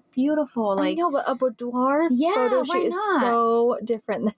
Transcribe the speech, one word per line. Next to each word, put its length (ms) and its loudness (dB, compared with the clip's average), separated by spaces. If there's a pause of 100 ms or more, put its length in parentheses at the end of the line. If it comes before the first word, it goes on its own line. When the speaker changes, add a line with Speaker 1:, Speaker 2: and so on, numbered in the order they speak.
(140)
Speaker 1:
beautiful." 580 0
Speaker 2:
I 40 0
Speaker 1:
Like, 220 0
Speaker 2:
know, 140 0
but 160 -2
a 80 -2
boudoir 760 0
Speaker 1:
Yeah, 240 0
Speaker 2:
photo 300 2
Speaker 1:
why 0 - (160)
Speaker 2:
shoot 60 0
is 80 0
Speaker 1:
not? 280 0
Speaker 2:
so 640 2
different 400 -4
<laughs> 20 0
than 120 -2